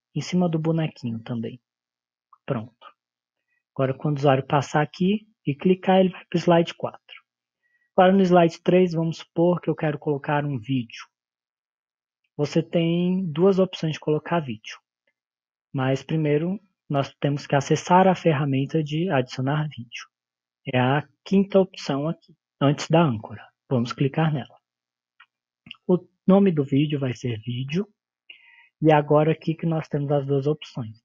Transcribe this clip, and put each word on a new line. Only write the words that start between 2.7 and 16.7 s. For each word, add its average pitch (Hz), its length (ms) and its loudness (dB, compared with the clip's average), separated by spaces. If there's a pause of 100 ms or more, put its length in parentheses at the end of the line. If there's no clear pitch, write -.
Agora, 131 200 -2
quando 151 240 -4
o - 20 -10
usuário 135 260 2
passar 151 360 0
aqui 185 440 -4 (180)
e 143 100 -2
clicar, 185 440 2
ele 190 120 4
vai - 160 -16
pro - 120 -2
slide 170 360 2
quatro. - 500 -14 (720)
Agora, 185 160 6
no 196 100 6
slide 175 400 4
três, 180 300 4
vamos 165 240 -4
supor 170 440 0
que - 100 -4
eu 156 40 0
quero 147 240 -4
colocar 147 460 -4
um 143 140 -4
vídeo. 113 500 -6 (1300)
Você 147 260 -2
tem 175 720 -2
duas 180 260 2
opções 185 360 -2
de - 40 -14
colocar 151 420 -2
vídeo. 123 380 -12 (920)
Mas 135 320 -2
primeiro, 160 560 -2 (280)